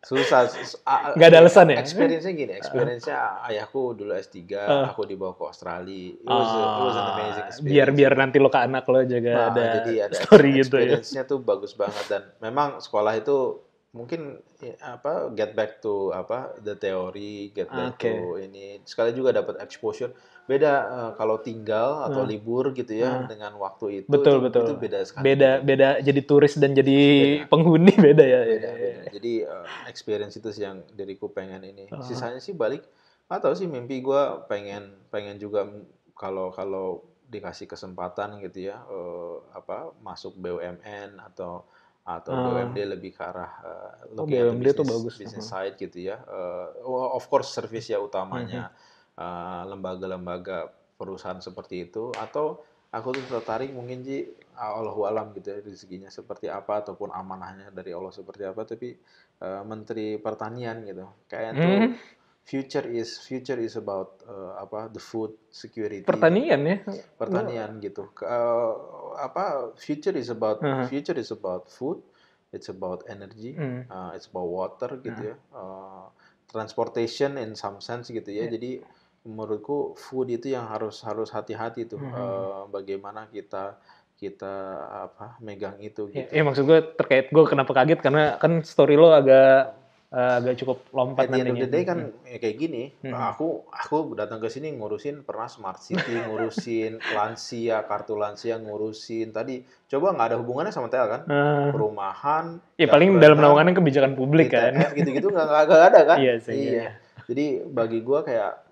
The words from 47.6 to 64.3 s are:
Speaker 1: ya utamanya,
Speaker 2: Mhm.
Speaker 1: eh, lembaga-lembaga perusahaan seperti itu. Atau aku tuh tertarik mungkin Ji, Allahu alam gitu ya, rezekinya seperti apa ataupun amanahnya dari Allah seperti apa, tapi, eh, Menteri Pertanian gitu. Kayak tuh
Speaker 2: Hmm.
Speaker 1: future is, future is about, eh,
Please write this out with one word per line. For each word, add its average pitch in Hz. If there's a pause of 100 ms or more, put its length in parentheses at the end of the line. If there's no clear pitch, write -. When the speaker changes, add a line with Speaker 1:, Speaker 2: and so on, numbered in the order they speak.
Speaker 1:
ya 101
utamanya, 101
Speaker 2:
Mhm. - (420)
Speaker 1:
eh, 87
lembaga-lembaga 92 (360)
perusahaan 92
seperti 90
itu. 110
Atau 147 (260)
aku 117
tuh 131
tertarik 120
mungkin 127
Ji, 135 (300)
Allahu 107
alam 104
gitu 98
ya, 101
rezekinya 95
seperti 107
apa 104
ataupun 101
amanahnya 95
dari 95
Allah 90
seperti 92
apa, 98
tapi, 120 (400)
eh, 98
Menteri 107
Pertanian 113
gitu. 95 (220)
Kayak 113
tuh 147
Speaker 2:
Hmm. 208 (500)
Speaker 1:
future 135
is, 117
future 127
is 113
about, 101
eh, 95